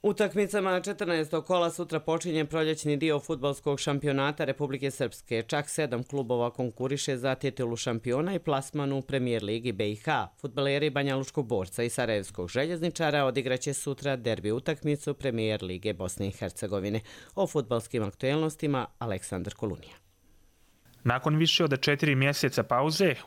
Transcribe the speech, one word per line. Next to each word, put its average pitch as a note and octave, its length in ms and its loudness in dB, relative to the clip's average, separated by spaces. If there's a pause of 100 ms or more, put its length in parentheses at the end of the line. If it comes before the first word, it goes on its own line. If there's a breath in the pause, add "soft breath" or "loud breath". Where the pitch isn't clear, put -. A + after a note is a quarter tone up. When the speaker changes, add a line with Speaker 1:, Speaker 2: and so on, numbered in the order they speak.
Speaker 1:
Utakmicama G3 720 2
četrnaestog E3 640 -2
kola F3 240 4
sutra E3 300 -4
počinje D#3+ 460 0
proljećni D#3 520 0
dio D3 220 2
fudbalskog C#3 600 -2
šampionata C#3+ 680 0
Republike C3+ 460 -2
Srpske. A#2 520 -2
Čak D3 260 -2
sedam B2 340 -2
klubova A#2+ 480 0
konkuriše C3 680 -2
za C3 180 0
titulu B2 400 -2
šampiona B2 600 0
i E3+ 40 0
plasman C#3 540 -2
u C3+ 80 0
Premier B2 420 0
Ligi A2+ 280 -2
B G#2 180 0
I G#2+ 60 -2
H. A#2 320 -2 (140)
Fudbaleri C#3 480 0
Banjalučkog C3+ 580 0
Borca A2 360 0
i A#2+ 60 0
Sarajevskog G#2 600 -2
Željezničara D3+ 760 0
odigraće C3 480 0
sutra C#3 420 -2
derbi A2 360 0
utakmicu D3 600 -2
Premier A2 500 0
Lige F#2 300 -2
Bosne F#2 340 -4
i G2 40 -2
Hercegovine. G2+ 680 -2 (360 loud breath)
O F#3+ 120 2
fudbalskim A#2 560 -2
aktuelnostima C#3+ 840 0 (140)
Aleksandar G2 540 -4
Kolunija. - 420 -8 (1080)
Speaker 2:
Nakon C3 320 2
više D#3+ 280 4
od C#3 180 2
četiri D3 340 4
mjeseca C3+ 480 2
pauze, D3+ 520 4 (120)